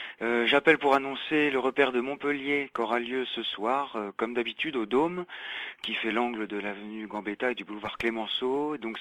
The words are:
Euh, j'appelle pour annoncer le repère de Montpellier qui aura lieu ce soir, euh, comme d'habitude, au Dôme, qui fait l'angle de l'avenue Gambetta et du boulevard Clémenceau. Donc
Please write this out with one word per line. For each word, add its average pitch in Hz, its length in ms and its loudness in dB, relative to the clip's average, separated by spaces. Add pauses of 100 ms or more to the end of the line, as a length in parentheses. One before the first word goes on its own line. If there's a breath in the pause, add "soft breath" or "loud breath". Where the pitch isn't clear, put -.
(220 loud breath)
Euh, 117 260 2
j'appelle 143 300 6
pour 139 180 6
annoncer 139 560 2
le 135 80 2
repère 131 320 4
de 123 80 2
Montpellier 139 720 -2
qui - 80 -2
aura 113 180 2
lieu 123 260 -2 (100)
ce 117 80 -4
soir, 123 540 -2
euh, 104 180 -4
comme 117 180 -2
d'habitude, 120 440 -2
au 113 80 0
Dôme, 165 400 2 (580 loud breath)
qui 113 100 -6
fait 110 200 -2
l'angle 113 340 0
de 104 100 -6
l'avenue 104 480 -6
Gambetta 104 460 -2
et - 20 -2
du 107 120 -8
boulevard 104 320 -8
Clémenceau. 127 800 -2
Donc 113 240 -6